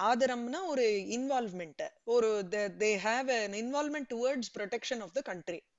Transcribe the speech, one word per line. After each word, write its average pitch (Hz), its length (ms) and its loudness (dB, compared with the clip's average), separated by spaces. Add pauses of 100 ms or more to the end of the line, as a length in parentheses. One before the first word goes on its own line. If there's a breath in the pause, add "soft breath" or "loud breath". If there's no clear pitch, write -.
ஆதரம்னா 247 680 2
ஒரு 277 160 2 (260)
involvement, 214 800 -2 (160)
ஒரு 220 460 4
they, 196 40 -2
they 208 420 2
have 226 320 0
an 220 240 0
involvement 285 560 -2
towards 247 340 0 (160)
protection 226 420 -4
of 196 140 -10
the 277 80 0
country. 180 380 -8 (180)